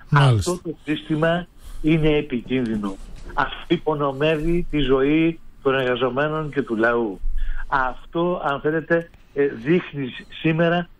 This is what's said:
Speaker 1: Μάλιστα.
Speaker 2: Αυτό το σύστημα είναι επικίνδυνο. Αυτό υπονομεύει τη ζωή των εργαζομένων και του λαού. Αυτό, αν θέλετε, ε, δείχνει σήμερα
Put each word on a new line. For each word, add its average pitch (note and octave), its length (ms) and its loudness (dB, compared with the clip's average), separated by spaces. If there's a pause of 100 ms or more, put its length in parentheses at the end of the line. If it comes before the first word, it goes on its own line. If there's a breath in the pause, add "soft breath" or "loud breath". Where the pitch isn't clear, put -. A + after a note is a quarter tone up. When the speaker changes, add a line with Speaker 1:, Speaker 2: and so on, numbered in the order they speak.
Speaker 1:
Μάλιστα. C3+ 420 4
Speaker 2:
Αυτό F3+ 200 -4
το C#3+ 140 -8
σύστημα E3 600 0 (360)
είναι D#3 340 4
επικίνδυνο. A2+ 800 -2 (380)
Αυτό - 340 -4
υπονομεύει D#3 1000 0
τη D3+ 80 0
ζωή D3 600 2 (220)
των C3+ 120 2
εργαζομένων C3+ 760 0
και C3+ 120 -2
του A#2 140 -4
λαού. A#2 440 2 (480 loud breath)
Αυτό, E3 760 -2
αν C#3 160 -2
θέλετε, D#3+ 500 0 (240)
ε, C#3+ 120 2
δείχνει C#3 680 -2 (260)
σήμερα E3+ 480 2 (120)